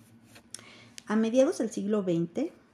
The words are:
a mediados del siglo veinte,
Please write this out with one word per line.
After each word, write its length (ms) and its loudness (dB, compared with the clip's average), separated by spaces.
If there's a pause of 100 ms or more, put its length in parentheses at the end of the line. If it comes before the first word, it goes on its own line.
(1080)
a 100 0
mediados 400 2
del 140 -2
siglo 320 -2
veinte, 500 -2 (200)